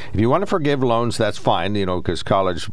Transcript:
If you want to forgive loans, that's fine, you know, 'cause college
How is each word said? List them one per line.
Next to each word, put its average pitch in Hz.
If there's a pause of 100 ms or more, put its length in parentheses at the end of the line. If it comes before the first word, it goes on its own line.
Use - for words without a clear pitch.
(120)
If 87
you 110
want 160
to 202
forgive 143
loans, 117
that's 104
fine, 101
you 98
know, 90
'cause 85
college 95